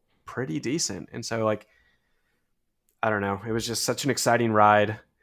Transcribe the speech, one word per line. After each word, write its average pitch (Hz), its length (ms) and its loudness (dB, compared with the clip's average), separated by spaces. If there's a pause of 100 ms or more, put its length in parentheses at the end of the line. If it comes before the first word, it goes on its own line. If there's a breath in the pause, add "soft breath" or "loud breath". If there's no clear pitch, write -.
(240)
pretty 139 340 -6
decent. 117 540 -6
And 117 120 -10
so, 113 200 -4
like, 107 220 -2 (1400)
I 110 80 2
don't 104 100 0
know. 98 260 -2
It 113 60 -4
was 113 140 -2
just 113 180 -4
such 123 200 -4
an 139 60 0
exciting 117 420 2
ride. 107 460 6 (240)